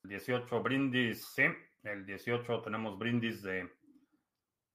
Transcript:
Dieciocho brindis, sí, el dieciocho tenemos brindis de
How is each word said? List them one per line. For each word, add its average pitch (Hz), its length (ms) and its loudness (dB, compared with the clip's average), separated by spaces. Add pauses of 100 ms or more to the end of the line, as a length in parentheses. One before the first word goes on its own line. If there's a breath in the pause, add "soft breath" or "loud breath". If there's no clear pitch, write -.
Dieciocho 117 580 -2
brindis, 123 640 2
sí, 135 220 4 (340)
el 101 240 -6
dieciocho 117 560 -2
tenemos 107 380 -4
brindis 117 420 2
de 92 340 -4 (1000)